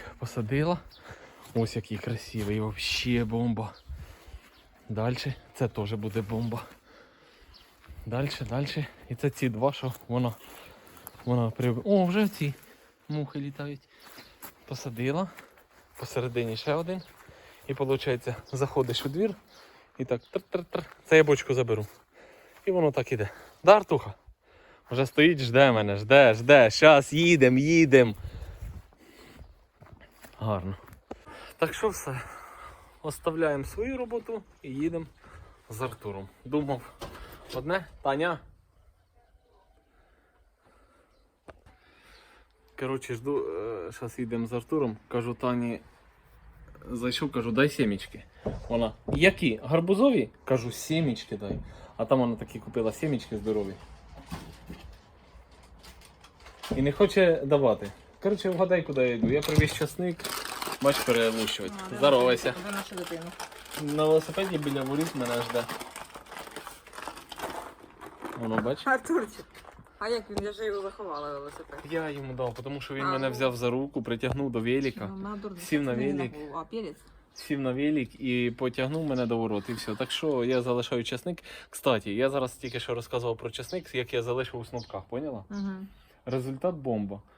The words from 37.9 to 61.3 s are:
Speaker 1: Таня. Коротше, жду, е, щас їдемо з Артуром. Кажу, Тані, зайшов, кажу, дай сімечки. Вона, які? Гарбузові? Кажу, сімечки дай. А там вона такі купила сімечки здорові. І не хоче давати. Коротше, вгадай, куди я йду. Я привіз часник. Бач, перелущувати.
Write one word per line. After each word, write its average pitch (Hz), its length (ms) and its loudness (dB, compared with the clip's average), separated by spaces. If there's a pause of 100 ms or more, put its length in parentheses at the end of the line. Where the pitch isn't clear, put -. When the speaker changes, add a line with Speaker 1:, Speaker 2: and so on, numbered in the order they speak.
Speaker 1:
Таня. 147 380 0 (4000)
Коротше, 131 340 -4
жду, 127 320 -2 (420)
е, 107 40 -10
щас 117 280 -10
їдемо 117 280 -2
з 117 60 -6
Артуром. 123 440 -2 (100)
Кажу, 120 260 -4
Тані, 120 460 -2 (1120)
зайшов, 123 400 -2
кажу, 117 200 -2
дай 135 180 6
сімечки. 107 540 -2 (460)
Вона, 117 240 0 (200)
які? 147 500 4
Гарбузові? 180 640 4 (160)
Кажу, 120 260 0
сімечки 143 680 -2
дай. 98 220 -6 (380)
А 113 80 -4
там 131 140 4
вона 120 160 2
такі 110 240 -10
купила 110 320 -2
сімечки 120 460 -4
здорові. 104 360 -2 (3000)
І 131 60 2
не 143 100 4
хоче 180 540 6
давати. 127 460 4 (320)
Коротше, 202 260 0
вгадай, 180 320 2
куди 135 200 0
я 123 140 4
йду. 113 160 2
Я 147 100 2
привіз 151 320 2
часник. 170 440 -4 (640)
Бач, 139 180 4
перелущувати. 113 760 0 (120)